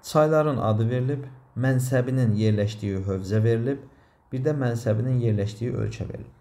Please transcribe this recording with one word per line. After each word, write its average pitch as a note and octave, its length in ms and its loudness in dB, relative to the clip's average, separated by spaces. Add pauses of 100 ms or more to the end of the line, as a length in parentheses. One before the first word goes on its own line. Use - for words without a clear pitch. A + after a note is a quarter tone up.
Çayların D3+ 560 2
adı A2 320 2
verilib, B2+ 360 -2 (320)
mənsəbinin B2+ 800 2
yerləşdiyi G#2 640 0
hövzə G2 400 0
verilib, A#2 400 0 (480)
bir C3 140 -4
də D3+ 100 0
mənsəbinin A#2+ 640 0
yerləşdiyi A2+ 560 -2
ölkə G#2+ 340 -4
verilib. - 320 -12